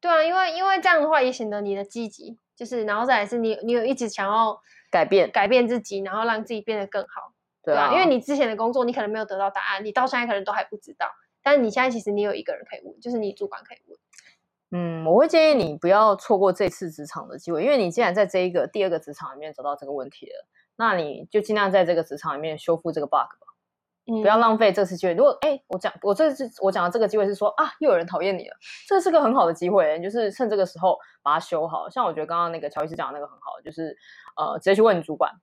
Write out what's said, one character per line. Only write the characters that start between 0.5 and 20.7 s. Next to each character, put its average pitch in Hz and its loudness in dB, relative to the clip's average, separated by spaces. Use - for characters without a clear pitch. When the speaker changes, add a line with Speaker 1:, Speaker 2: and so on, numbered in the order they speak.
Speaker 1:
因 370 0
为 381 2
这 370 2
样 339 6
的 294 0
话 311 4
也 254 2
显 233 -6
得 208 -4
你 202 -4
的 202 -6
积 226 -10
极， - -18
就 240 -12
是， 233 -4
然 214 -2
后 247 -2
再 254 4
来 208 0
是 233 -4
你， 226 0
你 226 -4
有 240 2
一 262 0
直 240 -6
想 196 -4
要 214 0
Speaker 2:
改 165 4
变。 185 4
Speaker 1:
改 202 2
变 240 4
自 240 -2
己， 196 -8
然 190 -8
后 220 -4
让 220 -2
自 214 -10
己 220 -8
变 214 -6
得 196 -4
更 202 -6
好。 - -16
Speaker 2:
对 151 0
啊。 143 2
Speaker 1:
对 - -
啊， - 2
因 339 2
为 370 4
你 262 4
之 277 -4
前 269 0
的 220 -4
工 226 -2
作 254 0
你 240 -2
可 240 -4
能 208 -4
没 220 -4
有 220 -4
得 202 -8
到 196 0
答 196 -6
案， 196 -6
你 214 -8
到 254 2
现 254 -2
在 240 -2
可 233 -4
能 202 -2
都 202 -6
还 208 -4
不 214 -14
知 - -20
道， - -6
但 285 4
是 285 6
你 220 2
现 247 0
在 262 2
其 233 -6
实 208 -6
你 208 0
有 208 0
一 - -6
个 160 -6
人 - -14
可 - -14
以 - -16
问， - -20
就 240 -10
是 240 -4
你 208 -4
主 202 -8
管 - -12
可 - -20
以 - -20
问。 170 -20
Speaker 2:
嗯， 165 -6
我 170 6
会 311 6
建 320 6
议 294 4
你 165 0
不 175 -4
要 202 6
错 202 0
过 190 4
这 185 0
次 175 -10
职 147 -14
场 - -14
的 - -16
机 - -8
会， 160 -2
因 254 2
为 285 4
你 190 2
既 240 -4
然 180 2
在 208 4
这 185 -2
一 180 0
个， 175 0
第 202 -4
二 190 0
个 170 0
职 147 -12
场 139 -14
里 139 -18
面 151 -14
找 131 -16
到 143 -4
这 143 -18
个 139 -10
问 139 -8
题 - -20
了， - -18